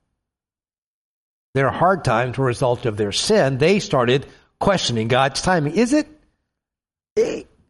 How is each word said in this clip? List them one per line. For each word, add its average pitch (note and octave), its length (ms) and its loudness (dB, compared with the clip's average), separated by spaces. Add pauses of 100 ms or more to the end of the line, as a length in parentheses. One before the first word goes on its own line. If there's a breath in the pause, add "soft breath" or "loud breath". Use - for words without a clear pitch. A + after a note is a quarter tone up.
(1500)
their C3+ 160 2
hard F3 340 0
times A#2+ 340 -2
were C3+ 60 -2
a C3 40 0
result B2 380 -2
of G#2 100 -2
their G2+ 160 -2
sin, C#3 460 0
they E3+ 200 2
started C3 480 0 (320 loud breath)
questioning A#2+ 500 0
God's C3+ 340 0
timing. D#3+ 320 0
Is A3+ 180 0
it, D4+ 160 0 (1080)
it, - 300 -2 (240)